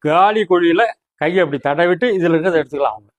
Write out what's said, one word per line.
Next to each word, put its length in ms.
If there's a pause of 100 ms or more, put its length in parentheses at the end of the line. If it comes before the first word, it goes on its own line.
காலி 440
குழியில 320 (380)
கையை 220
அப்படி 240
தடவிட்டு 480
இதுல 180
இருக்கிறத 280
எடுத்துக்கலாம் 340
அவங்க. 220